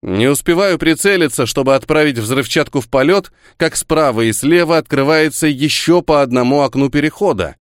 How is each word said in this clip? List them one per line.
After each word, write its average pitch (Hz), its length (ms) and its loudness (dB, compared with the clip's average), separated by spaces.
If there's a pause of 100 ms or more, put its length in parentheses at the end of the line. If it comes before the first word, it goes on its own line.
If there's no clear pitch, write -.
Не 104 260 0
успеваю 170 500 0
прицелиться, 160 640 0
чтобы 135 300 0
отправить 151 420 0
взрывчатку 131 640 -2
в - 80 -12
полёт, 160 440 0 (260)
как 160 180 -2
справа 139 460 0
и 113 100 0
слева 165 460 2
открывается 151 680 0
ещё 151 540 0
по 147 220 2
одному 127 400 0
окну 135 260 0
перехода. 143 680 -2 (120)